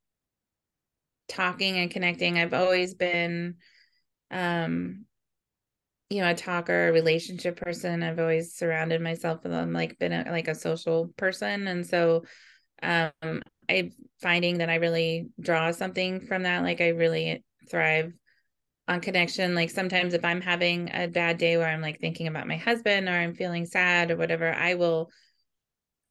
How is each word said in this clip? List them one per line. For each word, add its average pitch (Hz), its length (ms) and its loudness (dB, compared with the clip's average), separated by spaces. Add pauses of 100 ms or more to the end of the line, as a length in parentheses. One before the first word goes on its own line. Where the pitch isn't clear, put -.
(1300)
talking 185 500 -2
and 175 140 0
connecting, 175 460 0
I've 170 160 2
always 180 420 2
been, 170 600 -2 (760)
um, 180 760 -2 (1040)
you 202 120 -2
know, 175 100 4
a 170 40 0
talker, 175 540 2
a - 20 6
relationship 165 680 2
person. 170 460 -4
I've 165 160 -2
always 165 360 0
surrounded 165 460 0
myself 165 420 -4
with 175 80 -6
them, 170 220 -2
like, 165 260 -2
been 175 140 0
a, 170 180 -4
like, 165 160 -2
a 160 80 -2
social 165 520 -2 (100)
person. 202 500 -2
And 175 180 -2
so, 165 380 4 (600)
um, 165 280 2 (580)
I'm 175 220 0 (300)
finding 175 360 2
that 165 120 0
I 170 60 2
really 165 540 0 (100)
draw 165 320 2
something 185 540 -2
from 185 180 -2
that. 180 200 0
Like, 175 180 -2
I 170 80 4
really 165 560 0 (240)
thrive 160 420 0 (800)
on 175 100 0
connection. 175 560 0
Like, 165 140 2
sometimes 180 440 0
if 175 120 -4
I'm 175 160 0
having 175 520 0
a 175 140 -2
bad 170 300 0
day 170 180 2
where 165 120 2
I'm, 160 140 -2
like, 156 200 -6
thinking 165 260 -4
about 156 200 -6
my 160 100 -4
husband 208 500 2
or 180 60 0
I'm 170 220 0
feeling 170 300 -4
sad 175 460 2
or 165 60 2
whatever, 165 360 0
I 175 200 0
will 170 360 2 (1000)